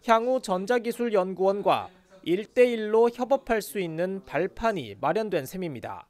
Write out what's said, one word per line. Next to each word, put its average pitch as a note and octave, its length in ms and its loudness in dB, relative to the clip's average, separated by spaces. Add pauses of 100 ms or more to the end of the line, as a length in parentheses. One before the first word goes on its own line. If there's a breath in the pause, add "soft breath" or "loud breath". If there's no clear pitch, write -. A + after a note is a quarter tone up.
향후 A#3+ 340 2
전자기술연구원과 G3 1500 0 (320)
일 F#3+ 240 -2
대 B3 220 6
일로 A3+ 420 2
협업할 A#3+ 540 -2
수 - 160 -8
있는 F#3 440 -4
발판이 E3+ 760 -4
마련된 E3+ 460 -2
셈입니다. B2 640 -10